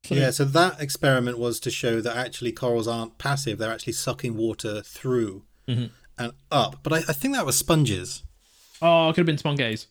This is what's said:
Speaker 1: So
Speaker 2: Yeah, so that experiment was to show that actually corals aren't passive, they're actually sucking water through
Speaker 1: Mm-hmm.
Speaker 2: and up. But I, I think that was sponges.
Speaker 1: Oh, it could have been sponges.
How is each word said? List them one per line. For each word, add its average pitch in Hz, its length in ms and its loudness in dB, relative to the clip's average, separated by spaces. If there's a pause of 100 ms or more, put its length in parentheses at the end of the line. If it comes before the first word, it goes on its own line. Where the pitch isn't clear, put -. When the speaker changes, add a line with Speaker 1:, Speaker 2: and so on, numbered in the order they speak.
Speaker 1:
So - 100 -2
Speaker 2:
Yeah, 135 160 4
so 139 140 2
that 165 360 4
experiment 127 560 2
was 117 220 -2
to 120 100 -4
show 113 320 0
that 117 140 -2
actually 120 380 -4
corals 117 340 0
aren't 113 320 -6
passive, 139 400 -2
they're 110 120 -2
actually 113 220 -6
sucking 123 420 -4
water 107 460 -4
through 113 640 -2 (240)
Speaker 1:
Mm-hmm. 120 180 0 (320)
Speaker 2:
and 120 140 -6 (180)
up. 123 320 2
But 151 120 -2
I, 160 40 2 (120)
I 156 40 0
think 269 220 -2
that 214 100 0
was 131 120 0
sponges. 113 640 0 (580)
Speaker 1:
Oh, 165 280 6
it 160 40 0
could 180 60 2
have 170 80 6
been 151 100 2
sponges. 139 540 -2